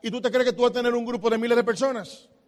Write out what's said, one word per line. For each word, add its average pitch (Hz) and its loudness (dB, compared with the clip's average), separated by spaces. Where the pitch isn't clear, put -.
y 226 -4
tú 240 -6
te 240 0
crees 247 2
que 247 2
tú 240 0
vas 240 4
a - -10
tener 240 0
un 240 -2
grupo 233 0
de 226 2
miles 233 2
de 240 4
personas. 233 -4